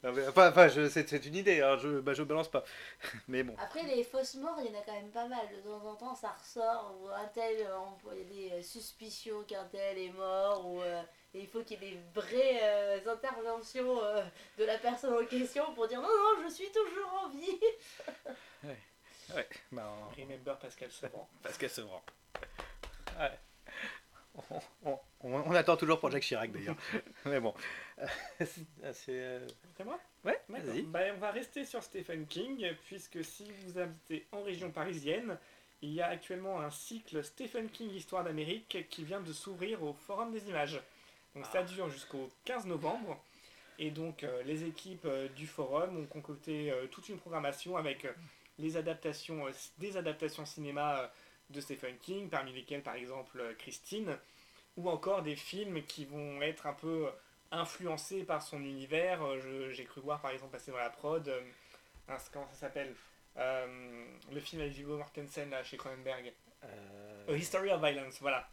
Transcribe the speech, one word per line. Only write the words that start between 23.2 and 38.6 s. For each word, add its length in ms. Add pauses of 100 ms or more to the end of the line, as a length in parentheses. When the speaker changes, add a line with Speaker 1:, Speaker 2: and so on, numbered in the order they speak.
Speaker 1:
Ouais. 100 (1200)
On, 100 (240)
on, 140 (220)
on, 140
on 200
attend 220
toujours 240
pour 100
Jacques 120
Chirac, 300
d'ailleurs. 240 (240)
<laughs> 260
Mais 140
bon. 140 (440)
<laughs> 400
C'est, 560
c'est, 180
euh, 340 (300)
Speaker 3:
C'est 80
moi ? 140 (260)
Speaker 1:
Ouais, 240
Speaker 3:
D'accord. 180
Speaker 1:
vas-y. 160
Speaker 3:
Bah, 180 (140)
on 40
va 120
rester 340
sur 180
Stephen 440
King, 460 (140)
puisque 380
si 260 (140)
vous 140
habitez 540
en 100
région 280
parisienne, 640 (460)
il 100
y 80
a 80
actuellement 520
un 100
cycle 520
Stephen 460
King 240
Histoire 320
d'Amérique 640